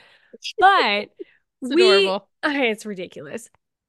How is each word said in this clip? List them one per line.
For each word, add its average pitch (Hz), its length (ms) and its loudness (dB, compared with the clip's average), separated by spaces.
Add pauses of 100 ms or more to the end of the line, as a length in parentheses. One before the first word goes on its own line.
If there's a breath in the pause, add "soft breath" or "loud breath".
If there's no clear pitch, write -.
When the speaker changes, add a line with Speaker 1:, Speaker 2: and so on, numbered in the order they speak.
(600 soft breath)
Speaker 1:
But 285 540 2
Speaker 2:
<laughs> - 480 -20
It's 262 120 -8
Speaker 1:
we 370 160 4
Speaker 2:
adorable. 381 460 0
Speaker 1:
<laughs> - 80 -18
it's 269 420 -2
ridiculous. 185 640 -14 (400)